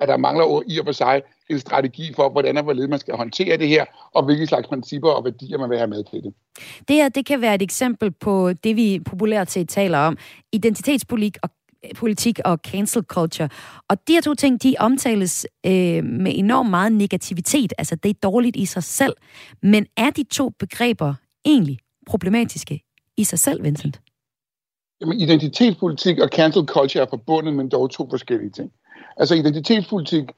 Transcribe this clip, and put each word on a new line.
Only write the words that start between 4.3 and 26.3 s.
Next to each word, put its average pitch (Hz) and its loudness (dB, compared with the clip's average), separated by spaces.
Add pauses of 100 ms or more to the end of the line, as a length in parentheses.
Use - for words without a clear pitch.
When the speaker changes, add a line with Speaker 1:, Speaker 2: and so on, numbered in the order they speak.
Speaker 1:
slags 127 -2
principper 147 -2
og 127 0
værdier, 135 -8
man 127 -4
vil 120 0
have 113 -2
med 104 -8
til - -12
det. 104 -14 (540)
Speaker 2:
Det 285 4
her, 294 4
det 262 -4
kan 285 -2
være 220 2
et 196 0
eksempel 214 -2
på 185 0
det, 220 -2
vi 202 2
populært 214 -2
set 175 -4
taler 185 0
om. 151 2 (340)
Identitetspolitik 220 0
og, 170 -6 (460)
politik 226 0
og 170 2
cancel 202 -2
culture. 165 -2 (400)
Og - 0
de 320 6
her 330 6
to 302 0
ting, 262 2
de 262 4
omtales, 220 0 (200)
øh, 175 2
med 180 -2
enormt 233 2
meget 185 2
negativitet. 196 0
Altså, 160 -4
det 196 -2
er 208 0
dårligt 233 2
i 202 -2
sig 175 -6
selv. - 0 (480)
Men 208 6 (100)
er 240 2
de 302 -4
to 262 -2 (100)
begreber 202 -2 (300)
egentlig 170 4 (280)
problematiske 190 -2 (340)
i 214 2
sig 175 -4
selv, - 0
Vincent? 147 -2 (1000)
Speaker 1:
Jamen, 165 -2
identitetspolitik 165 2
og - 4
cancel 160 2